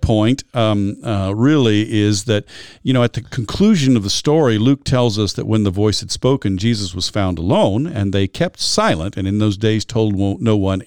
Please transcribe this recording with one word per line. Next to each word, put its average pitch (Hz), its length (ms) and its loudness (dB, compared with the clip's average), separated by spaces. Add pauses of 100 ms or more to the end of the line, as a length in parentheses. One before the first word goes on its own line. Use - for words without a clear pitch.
point, 113 440 2 (100)
um, 104 500 0
uh, 98 300 -2
really, 113 640 2
is 104 240 0
that, 104 200 -2 (380)
you 131 100 0
know, 127 100 2
at 120 120 0
the 120 80 -6
conclusion 139 720 2
of 101 80 0
the 98 60 -4
story, 147 460 2
Luke 131 280 2
tells 120 340 0
us 101 140 -2
that - 140 -8
when 107 180 2
the 98 60 2
voice 104 300 0
had 107 120 -10
spoken, 123 460 0
Jesus 104 360 -2
was 92 140 -6
found 92 300 -2
alone, 123 500 0
and 98 240 -2
they 98 160 0
kept - 320 -4
silent, 101 560 -2
and 95 100 -4
in 101 120 0
those 107 180 0
days 107 280 0
told 110 300 0
wo-, 98 260 0
no 110 160 2
one 95 300 0